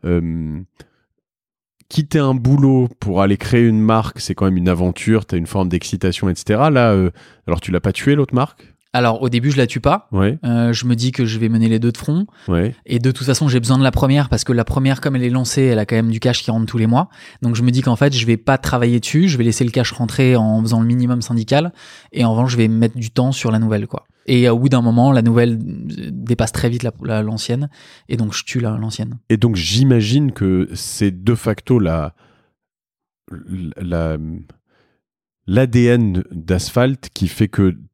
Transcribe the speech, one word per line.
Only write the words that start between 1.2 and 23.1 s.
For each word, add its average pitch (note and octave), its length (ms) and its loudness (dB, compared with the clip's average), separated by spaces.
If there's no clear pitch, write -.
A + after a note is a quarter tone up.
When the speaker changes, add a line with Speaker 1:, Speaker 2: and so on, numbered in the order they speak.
Speaker 1:
quitter D#3 320 -2
un C3+ 160 2
boulot C3 540 4
pour G2 220 -2
aller G2 160 2
créer A#2+ 280 2
une A2 160 4
marque, A2 380 0
c'est - 160 -6
quand G2 100 -2
même F#2+ 120 2
une F2+ 120 0
aventure, F2+ 560 0
t'as F#2 120 -4
une E2+ 100 -4
forme F#2 220 -2
d'excitation, F#2 600 -2
et F2 60 -2
cetera. A2+ 340 0
Là, B2 220 4
euh, F#2 200 2
alors E2+ 140 -2
tu - 100 -6
l'as F2 100 0
pas F#2+ 120 -2
tué, C#3 220 2
l'autre C#3 200 0
marque ? - 320 -4
Speaker 2:
Alors, A#2+ 280 0
au B2+ 80 -2
début, A#2+ 220 0
je C3 60 0
la B2+ 100 2
tue A#2+ 120 -6
pas. E3+ 320 -2
Speaker 1:
Ouais. G2+ 320 0
Speaker 2:
Euh, A#2 300 0
je A2+ 120 -4
me A#2+ 120 0
dis B2+ 160 -2
que B2+ 120 0
je A2 140 -4
vais A2+ 80 0
mener A2+ 220 2
les A2+ 100 2
deux A#2 140 0
de - 40 -8
front. E3+ 280 -2
Speaker 1:
Ouais. F#2+ 260 0
Speaker 2:
Et A#2+ 140 -2
de B2+ 120 2
toute B2+ 140 -6
façon, C3+ 220 0
j'ai B2 140 2
besoin B2+ 160 2
de C3+ 60 4
la B2+ 80 4
première C#3 360 2
parce - 160 -2
que - 80 -4
la A#2+ 140 2
première, C3+ 340 0
comme C#3 160 -2
elle B2 80 -2
est B2 60 0
lancée, B2+ 320 -2
elle B2 180 4
a G#2 60 0
quand A#2 100 -2
même A2+ 160 0
du A2 80 -2
cash - 240 -2
qui - 80 -4
rentre A2+ 140 0
tous A2+ 120 -6
les A2 100 2
mois. C3 200 2
Donc, A#2 140 0
je A#2 80 0
me B2 80 4
dis B2+ 100 2
qu'en B2+ 140 2
fait, C#3 180 2
je A#2 120 -2
vais A#2 100 4
pas C3 220 0
travailler A#2+ 420 0
dessus. E3 300 0
Je C#3+ 80 0
vais A#2 80 2
laisser A#2 180 0
le A#2+ 80 0
cash B2 220 -2
rentrer B2+ 420 2
en A2 260 2
faisant A2+ 200 0
le A2+ 60 2
minimum B2 340 0
syndical. C3 500 -2
Et A#2+ 140 0
en A2+ 60 2
revanche, A#2+ 200 0
je A#2+ 60 -2
vais A2+ 100 4
mettre A2+ 300 0
du A2+ 140 -8